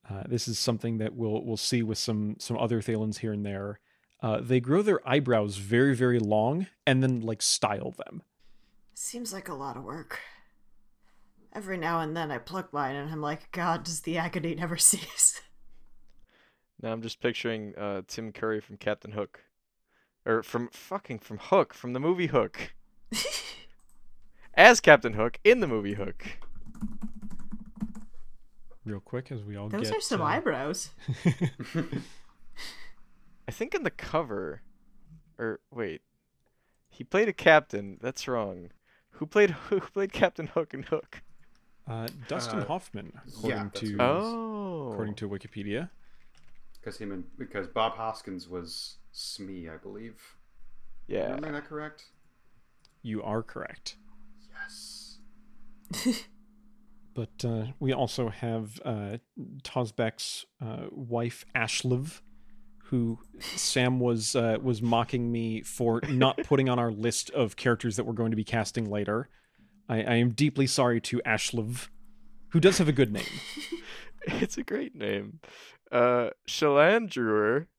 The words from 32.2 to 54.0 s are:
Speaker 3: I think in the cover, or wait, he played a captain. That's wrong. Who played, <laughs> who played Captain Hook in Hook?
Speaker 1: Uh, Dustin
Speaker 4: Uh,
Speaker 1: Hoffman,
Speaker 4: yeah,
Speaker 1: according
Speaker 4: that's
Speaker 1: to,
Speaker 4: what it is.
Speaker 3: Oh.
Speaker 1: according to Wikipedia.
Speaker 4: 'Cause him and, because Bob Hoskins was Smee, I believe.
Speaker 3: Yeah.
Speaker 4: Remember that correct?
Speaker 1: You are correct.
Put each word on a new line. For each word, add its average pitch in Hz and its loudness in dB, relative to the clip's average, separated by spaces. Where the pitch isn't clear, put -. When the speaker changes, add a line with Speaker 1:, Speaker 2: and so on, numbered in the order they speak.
Speaker 3:
I 123 -8
think 247 -6
in 330 0
the 196 -2
cover, 104 -4
or 113 -4
wait, 98 -6
he - -14
played 208 2
a 196 -2
captain. 110 6
That's 123 -6
wrong. 98 -4
Who - -6
played, 202 6
<laughs> 147 -6
who 196 2
played 196 -4
Captain - 2
Hook - -2
in 135 -8
Hook? - -4
Speaker 1:
Uh, 113 -6
Dustin - -4
Speaker 4:
Uh, 135 -4
Speaker 1:
Hoffman, 123 -8
Speaker 4:
yeah, - -18
Speaker 1:
according 107 -2
Speaker 4:
that's 101 -8
Speaker 1:
to, 113 -4
Speaker 4:
what 123 6
it 143 4
is. 208 0
Speaker 3:
Oh. 208 -6
Speaker 1:
according 104 -4
to 104 -8
Wikipedia. 101 -6
Speaker 4:
'Cause 107 -12
him 104 -8
and, 135 -8
because 107 -6
Bob 113 0
Hoskins 104 -8
was 87 -10
Smee, 92 -12
I 80 -14
believe. 107 -16
Speaker 3:
Yeah. 98 -2
Speaker 4:
Remember 151 -4
that 147 -8
correct? 151 -10
Speaker 1:
You 110 -6
are 110 -2
correct. - -10